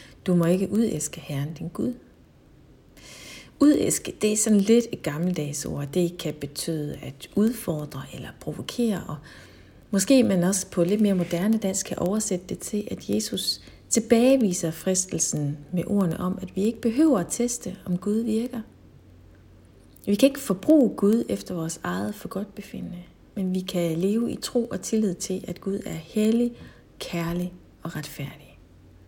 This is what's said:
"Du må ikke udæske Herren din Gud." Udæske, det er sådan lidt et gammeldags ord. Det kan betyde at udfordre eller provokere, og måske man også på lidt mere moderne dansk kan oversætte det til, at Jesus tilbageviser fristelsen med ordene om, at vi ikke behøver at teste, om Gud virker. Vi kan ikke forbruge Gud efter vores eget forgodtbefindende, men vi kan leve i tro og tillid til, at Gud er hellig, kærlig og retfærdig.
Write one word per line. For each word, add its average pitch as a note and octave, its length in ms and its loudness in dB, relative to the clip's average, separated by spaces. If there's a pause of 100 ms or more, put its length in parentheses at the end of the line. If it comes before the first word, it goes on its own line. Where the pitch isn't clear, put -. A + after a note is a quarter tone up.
(260)
"Du F3+ 80 4
må E3+ 100 4
ikke F#3 260 2
udæske G#3+ 500 -2
Herren C#3+ 340 -6
din E3 140 -8
Gud." A#3+ 260 -4 (1700)
Udæske, - 600 4
det G#3+ 100 4
er G#3+ 40 0
sådan G#3+ 240 6
lidt A3+ 320 6
et - 100 -10
gammeldags D3+ 600 -2
ord. C#3+ 300 -4
Det F3 240 0
kan D3+ 160 -6
betyde D3 600 -6
at - 400 -14
udfordre D#3 680 -2 (120)
eller - 140 -12 (120)
provokere, G#3 680 -2
og D3+ 80 -8 (760)
måske A#3+ 320 6
man F#3+ 220 4
også - 260 0
på E3+ 140 2
lidt G3+ 160 2
mere G3+ 140 6
moderne F3+ 440 2
dansk F#3+ 280 -2
kan - 120 -8
oversætte F#3+ 500 0
det F3 100 -4
til, G#3 320 -6
at G3 200 -8
Jesus - 500 -2 (280)
tilbageviser A3+ 800 4
fristelsen D#3+ 880 -2 (140)
med F3+ 140 -2
ordene G3 340 0
om, F3+ 220 -2
at - 140 -10
vi F#3+ 60 0
ikke A#3 180 0
behøver B3 380 4
at F3 120 0
teste, A#3 540 -4
om F3+ 140 0
Gud G#3+ 220 0
virker. A3+ 400 -2 (1500)
Vi G3+ 80 2
kan C4 140 6
ikke C4+ 120 0
forbruge A#3+ 560 4
Gud A3 320 2
efter G3+ 260 -6
vores E3 280 -6
eget F#3+ 320 -4
forgodtbefindende, F#3+ 880 -10 (320)
men F#3 200 -2
vi F#3 60 0
kan E3+ 380 -2
leve G#3+ 320 0
i - 60 -6
tro A#3+ 300 -2
og F#3+ 140 -8
tillid G#3+ 340 0
til, - 340 -6
at F3 120 -8
Gud G3 260 -4
er E3 80 -6
hellig, A3+ 580 2 (460)
kærlig F3 540 -4 (300)
og E3 140 -8
retfærdig. - 600 -12 (500)